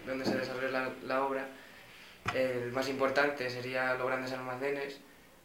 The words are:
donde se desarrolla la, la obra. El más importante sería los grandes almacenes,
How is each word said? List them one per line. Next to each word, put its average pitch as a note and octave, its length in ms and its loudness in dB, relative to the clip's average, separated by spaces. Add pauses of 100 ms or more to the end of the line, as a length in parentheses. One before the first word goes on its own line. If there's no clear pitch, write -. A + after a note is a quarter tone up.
donde C3 200 -2
se C3 100 4
desarrolla C3 320 0
la, C3 240 0 (140)
la C3 180 2
obra. C3+ 240 0 (880)
El B2 380 2
más C3 160 2
importante C3+ 600 4
sería B2+ 460 0
los B2+ 100 0
grandes C3 280 0
almacenes, C3+ 680 -2 (460)